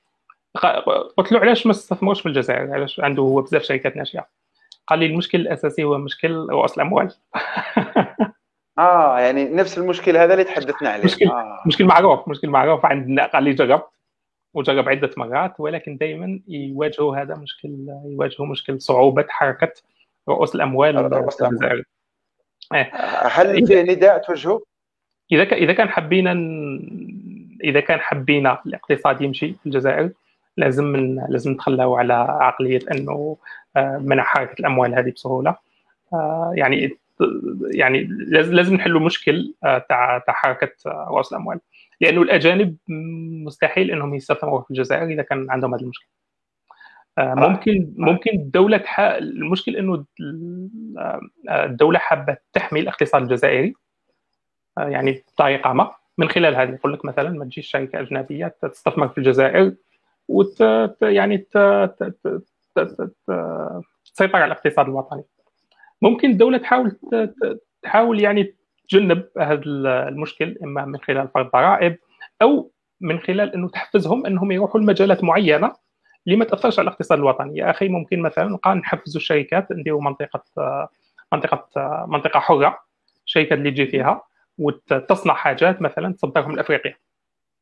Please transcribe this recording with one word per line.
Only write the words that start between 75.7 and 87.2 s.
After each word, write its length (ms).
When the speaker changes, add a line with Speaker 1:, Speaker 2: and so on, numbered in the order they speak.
Speaker 1:
اللي 100
ما 80
تأثرش 340
على 100
الاقتصاد 300
الوطني. 400
يا 120
أخي، 180
ممكن 320
مثلًا 240
نبقى 300
نحفزوا 460
الشركات، 520
نديروا 300
منطقة، 420
آه، 300
منطقة، 440
آه، 320
منطقة 320
حرة، 380
الشركات 320
اللي 120
تجي 160
فيها 360
وتصنع 760
حاجات 480
مثلًا 320
تصدرهم 420
لأفريقيا. 400